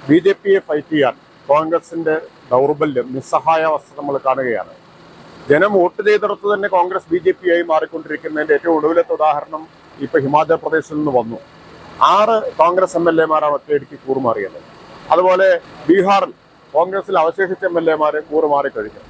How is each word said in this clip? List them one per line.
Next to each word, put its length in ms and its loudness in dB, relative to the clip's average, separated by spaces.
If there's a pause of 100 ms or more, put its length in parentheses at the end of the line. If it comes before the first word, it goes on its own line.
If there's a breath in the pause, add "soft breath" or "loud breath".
ബി 100 6
ജെ 140 2
പിയെ 260 0
ഫൈറ്റ് 340 -6
ചെയ്യാൻ 200 0 (340)
കോൺഗ്രസിന്റെ 760 0 (300)
ദൗർബല്യം, 640 0
നിസ്സഹായാവസ്ഥ 840 -2
നമ്മൾ 260 -4
കാണുകയാണ്. 420 -2 (840)
ജനം 220 4
വോട്ട് 300 0
ചെയ്തിടത്ത് 520 0
തന്നെ 140 -4
കോൺഗ്രസ് 420 -2
ബി 80 0
ജെ 120 2
പി 200 -2
ആയി 120 2
മാറിക്കൊണ്ടിരിക്കുന്നതിന്റെ 920 -4
ഏറ്റവും 220 0
ഒടുവിലത്തെ 360 0
ഉദാഹരണം 540 -2 (340)
ഇപ്പൊ 180 -4
ഹിമാചൽ 360 0
പ്രദേശിൽ 400 -4
നിന്ന് 160 -2
വന്നു. 260 -2 (680)
ആറ് 540 2
കോൺഗ്രസ് 400 0
എം 120 2
എൽ 140 2
എമാരാണ് 300 0
ഒറ്റയടിക്ക് 460 -4
കൂറുമാറിയത്. 640 -4 (480)
അതുപോലെ 500 4 (280)
ബീഹാറിൽ 440 4 (420)
കോൺഗ്രസിൽ 440 -2
അവശേഷിച്ച 460 -2
എം 140 -2
എൽ 120 0
എമാരെ 300 0
കൂറുമാറിക്കഴിഞ്ഞു. 880 -2